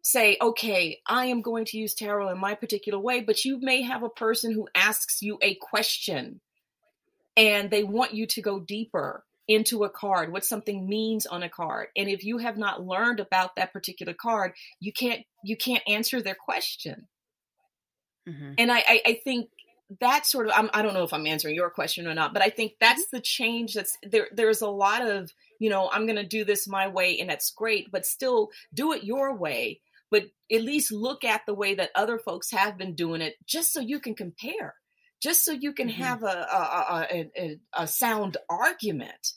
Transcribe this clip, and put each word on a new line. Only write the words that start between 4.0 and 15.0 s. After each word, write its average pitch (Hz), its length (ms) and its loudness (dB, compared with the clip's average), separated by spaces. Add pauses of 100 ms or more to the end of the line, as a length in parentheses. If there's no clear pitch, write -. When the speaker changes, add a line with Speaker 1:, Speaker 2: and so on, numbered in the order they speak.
Speaker 1:
a 233 80 -4
person 226 420 0
who 214 220 -2
asks 208 480 2
you 202 220 -4
a 196 180 2
question - 800 -2 (960)
and 208 340 6
they 208 140 4
want 214 320 0
you 220 100 -2
to 220 160 -2
go 196 180 -2
deeper 180 640 -6 (240)
into 214 360 4
a 202 60 0
card, 180 420 0
what 190 120 -4
something 202 460 -4
means 220 380 0
on 175 160 -6
a 170 60 -6
card. - 460 -6
And 196 140 -2
if 190 160 -4
you 226 140 -4
have 226 180 -4
not 202 260 -4
learned 208 380 0
about 185 340 0
that 185 160 -2
particular 175 420 -8
card, 208 400 -2 (260)
you 202 120 -8
can't, 240 300 -2 (220)